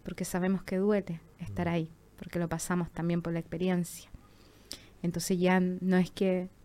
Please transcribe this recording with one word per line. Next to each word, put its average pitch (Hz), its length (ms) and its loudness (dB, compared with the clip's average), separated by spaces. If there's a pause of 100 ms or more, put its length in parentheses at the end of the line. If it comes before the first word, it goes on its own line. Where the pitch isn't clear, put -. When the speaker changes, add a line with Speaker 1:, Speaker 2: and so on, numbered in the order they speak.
Speaker 1:
porque 180 220 -6
sabemos 185 380 0
que 190 140 -4
duele 196 420 0 (200)
estar 175 280 -4
Speaker 2:
Mm. 170 40 0
Speaker 1:
ahí, 165 200 -2 (260)
porque - 220 -6
lo 170 80 -2
pasamos 170 440 -2
también 170 300 -2
por 170 120 -4
la 165 60 -2
experiencia. 175 680 -2 (920)
Entonces 175 360 0
ya 180 180 6
n-, 180 240 2
no 185 160 4
es 180 140 4
que 185 380 0 (160)